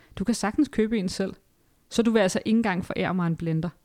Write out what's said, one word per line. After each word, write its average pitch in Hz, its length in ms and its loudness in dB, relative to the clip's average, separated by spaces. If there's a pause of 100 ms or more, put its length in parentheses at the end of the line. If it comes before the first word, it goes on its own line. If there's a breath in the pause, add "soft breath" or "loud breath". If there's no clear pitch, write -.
(160 soft breath)
Du - 80 -4
kan 226 120 0
sagtens 214 320 0
købe 220 320 0
en 185 100 -2
selv. - 240 -6 (560)
Så - 140 2
du 226 80 2
vil 220 80 6
altså 190 260 2
ikke 220 120 4
engang 190 280 0
forære 170 280 -2
mig 180 140 0
en 165 80 0
blender. 160 340 -2 (160)